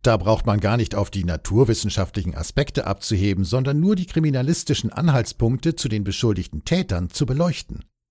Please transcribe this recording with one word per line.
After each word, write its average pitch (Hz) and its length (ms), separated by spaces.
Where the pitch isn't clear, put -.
Da 117 140
braucht 104 300
man 104 140
gar 104 160
nicht 117 180
auf 101 160
die 98 140
naturwissenschaftlichen 95 1120
Aspekte - 500
abzuheben, 98 580
sondern 131 360
nur 196 160
die 180 100
kriminalistischen 143 880
Anhaltspunkte 127 840
zu - 140
den 107 160
beschuldigten 95 600
Tätern 95 460
zu - 160
beleuchten. 151 580